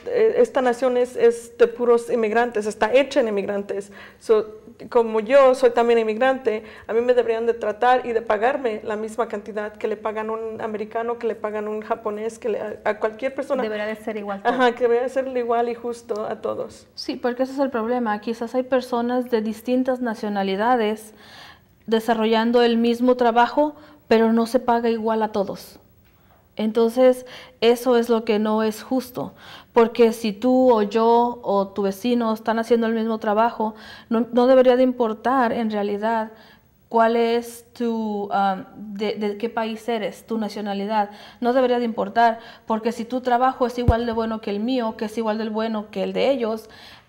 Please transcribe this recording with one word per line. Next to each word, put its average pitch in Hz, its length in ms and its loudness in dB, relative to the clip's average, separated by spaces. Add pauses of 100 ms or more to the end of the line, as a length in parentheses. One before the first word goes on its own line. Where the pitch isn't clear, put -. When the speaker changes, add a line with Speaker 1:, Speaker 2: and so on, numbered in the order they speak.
Speaker 1:
eh, 220 320 2
esta 247 240 2
nación 247 360 0
es, 247 180 0
es - 420 0
de 240 100 6
puros 233 440 0
inmigrantes, 226 560 0
está 214 260 0
hecha 269 280 4
en 226 80 0
inmigrantes. 202 600 -4 (280)
So, 214 400 0 (300)
como 220 320 2
yo 262 340 6
soy 254 160 4
también 233 260 4
inmigrante, 220 680 0 (200)
a - 80 -6
mí 226 60 2
me 247 140 2
deberían 226 320 0
de 233 80 2
tratar 233 520 0
y 240 60 -6
de 220 100 0
pagarme 226 640 -2
la 220 140 -6
misma 220 320 -6
cantidad 208 420 -8
que - 160 -6
le 214 80 -4
pagan 214 340 -6
a 220 40 -6
un 220 280 -10
americano, 226 560 -6
que 233 80 -8
le 214 100 -4
pagan 214 320 -6
a - 20 -6
un 214 120 -6
japonés, 220 560 -6
que 240 120 -6
le, 208 100 -2
a, 214 240 -8
a 208 160 -2
cualquier 220 340 -4
persona. 269 300 -4
Speaker 2:
Debería 214 220 -6
de 220 100 -6
ser 220 220 -8
igual 202 260 -8
todo. 247 100 2
Speaker 1:
Ajá, 247 200 4
que 240 80 -10
debería 240 220 2
de 262 60 -4
ser 262 260 -4
igual 240 340 0
y 233 60 -4
justo 233 500 -8
a - 160 -8
todos. - 520 -8
Speaker 3:
Sí, - 220 -8
porque 247 280 -4
ese 262 100 -4
es 269 60 -4
el 269 120 0
problema. 226 480 -2
Quizás 226 340 -6
hay 254 100 0
personas 247 680 -2
de 226 100 2
distintas 247 600 -2
nacionalidades 214 1120 -2 (720)
desarrollando 226 720 2
el 233 160 4
mismo 233 380 2
trabajo, 240 600 2 (340)
pero 226 240 4
no 226 140 2
se 247 120 0
paga 233 300 0
igual 220 340 0
a 214 80 -2
todos. 196 480 -6 (800)
Entonces, 233 680 2 (340)
eso 240 380 4
es 233 120 2
lo 226 140 2
que 220 160 0
no 214 240 0
es 220 180 -4
justo, 254 520 -6 (400)
porque 226 400 4
si 226 180 -4
tú 254 420 4
o 214 100 4
yo 233 600 2
o 196 240 0
tu 208 140 -6
vecino 226 520 -2
están 220 260 -2
haciendo 226 280 2
el 226 60 0
mismo 220 240 -2
trabajo, 220 580 0 (340)
no, 233 220 0
no 240 160 4
debería 254 300 6
de 262 60 4
importar 247 680 0
en 226 180 -2
realidad 214 640 -2 (560)
cuál 226 300 2
es 233 560 -2
tu, 220 580 -4
um, 196 320 0 (140)
de, 208 380 -6
de 202 220 -4
qué 226 120 -4
país 220 400 -6
eres, 208 360 -6
tu 226 120 -4
nacionalidad, 208 720 -4 (320)
no 240 100 2
debería 247 280 2
de 240 60 -2
importar, 226 540 0 (260)
porque 226 280 -2
si 233 100 -8
tu 247 160 -6
trabajo 247 480 2
es 240 100 -8
igual 240 280 2
de 233 80 -2
bueno 226 260 -4
que 220 100 -8
el 202 120 -4
mío, 226 340 -2
que 220 100 -6
es 214 120 -8
igual 220 200 -2
de 220 120 -6
bueno 214 420 -4
que 190 120 -4
el 190 100 -4
de 196 180 2
ellos, 226 380 -4 (400)